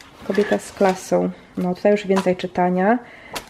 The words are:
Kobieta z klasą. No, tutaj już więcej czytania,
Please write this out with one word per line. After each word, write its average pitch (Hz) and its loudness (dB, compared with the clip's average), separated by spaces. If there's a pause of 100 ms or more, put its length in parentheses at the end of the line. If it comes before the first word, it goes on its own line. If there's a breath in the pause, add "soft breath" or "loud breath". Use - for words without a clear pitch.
(280)
Kobieta 208 0
z - -14
klasą. 185 0 (280 loud breath)
No, 180 -2
tutaj 208 2
już 202 0
więcej 185 2
czytania, 185 0 (500 loud breath)